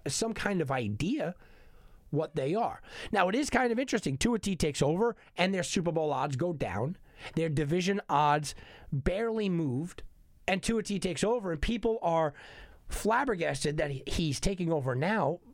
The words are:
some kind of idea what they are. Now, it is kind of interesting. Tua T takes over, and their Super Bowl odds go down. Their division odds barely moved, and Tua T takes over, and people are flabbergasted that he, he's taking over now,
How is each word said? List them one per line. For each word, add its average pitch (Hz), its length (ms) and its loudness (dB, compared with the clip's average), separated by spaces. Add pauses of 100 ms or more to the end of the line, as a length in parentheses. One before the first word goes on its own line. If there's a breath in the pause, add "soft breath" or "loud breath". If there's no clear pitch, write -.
some 220 260 -2
kind 202 260 0
of 135 120 0
idea 143 640 -2 (760 soft breath)
what 156 260 -2
they 147 180 0
are. 220 260 -2 (300 loud breath)
Now, 196 180 4
it 202 60 0
is 277 160 0
kind 240 220 4
of 220 60 -2
interesting. 208 380 0
Tua 233 220 2
T 196 160 -2
takes 151 260 0
over, 180 360 2 (200 loud breath)
and 185 160 2
their 180 120 0
Super 170 260 0
Bowl 156 220 2
odds 135 240 -2
go 175 160 0
down. 123 440 -4 (380 loud breath)
Their 165 140 2
division 170 600 0
odds 147 460 4 (380 loud breath)
barely 208 560 0
moved, 165 560 -2 (420)
and 185 160 0
Tua 226 220 0
T 202 160 -2
takes 185 240 -2
over, 214 260 0
and 151 100 -2
people 226 420 0
are 165 300 2 (560 loud breath)
flabbergasted 170 880 0
that 147 120 0
he, 135 160 -6
he's 156 320 0
taking 180 340 0
over 131 220 0
now, 170 460 2 (140)